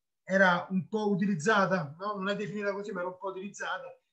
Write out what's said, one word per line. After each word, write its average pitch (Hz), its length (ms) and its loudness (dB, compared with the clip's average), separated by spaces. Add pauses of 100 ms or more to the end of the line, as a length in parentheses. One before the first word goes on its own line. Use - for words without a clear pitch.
(240)
era 185 480 4
un 185 160 0
po' 214 240 0
utilizzata, 185 880 2
no? 208 160 -6
Non 190 140 -4
è 202 60 0
definita 202 360 -2
così, 202 200 -6
ma 180 100 -4
era 180 80 -4
un 180 80 -10
po' 196 120 -6
utilizzata, 185 580 -8 (260)